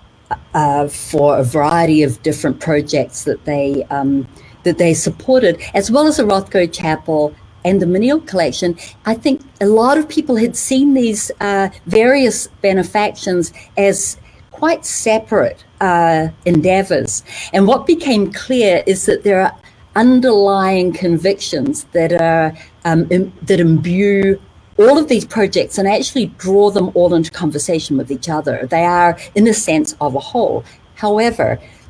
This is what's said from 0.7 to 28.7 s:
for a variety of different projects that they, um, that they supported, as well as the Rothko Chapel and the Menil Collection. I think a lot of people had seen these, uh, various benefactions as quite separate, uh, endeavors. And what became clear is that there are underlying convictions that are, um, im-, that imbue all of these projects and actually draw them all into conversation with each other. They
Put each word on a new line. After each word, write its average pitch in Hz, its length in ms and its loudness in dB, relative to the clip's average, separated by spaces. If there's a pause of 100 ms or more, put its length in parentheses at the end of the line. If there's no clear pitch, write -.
for 147 500 0
a 135 60 0
variety 156 580 2
of 135 200 -2
different 151 380 -4
projects 147 640 -4
that - 200 -6
they, 139 460 -4
um, 139 360 -2 (380)
that 170 140 -2
they 170 160 2
supported, 180 680 0 (120)
as 202 160 -2
well 294 160 2
as 302 100 2
the 254 80 0
Rothko 196 480 0
Chapel 156 600 -4 (320)
and 190 160 2
the 180 60 0
Menil 226 340 0
Collection. 175 560 -4 (280)
I 220 100 -2
think 262 280 -2 (180)
a 202 60 0
lot 233 320 4
of 302 100 -2
people 302 280 -2
had 240 200 0
seen 269 380 2
these, 226 360 -2 (100)
uh, 196 280 0 (180)
various 226 600 2 (120)
benefactions 190 920 -2 (240)
as 196 400 0 (340)
quite - 340 -4
separate, 220 800 -2 (160)
uh, 165 480 2 (160)
endeavors. 175 800 0 (300)
And 196 160 4
what 254 180 0
became 247 460 0
clear 214 540 0
is 185 200 -2
that - 160 0
there 190 200 2
are - 120 -2 (400)
underlying 196 1000 2
convictions 165 1000 -2
that 165 200 0
are, 165 440 0 (280)
um, 160 260 2
im-, 185 220 0 (100)
that 190 180 0
imbue 196 800 2 (380)
all 254 200 6
of 302 100 0
these 233 160 0
projects - 540 -2
and 196 100 0
actually 220 380 -2 (100)
draw 202 340 2
them 190 220 -2
all 175 220 2
into 165 160 0
conversation 151 640 -4
with 131 140 -4
each 135 180 -8
other. 147 380 -4
They 165 180 0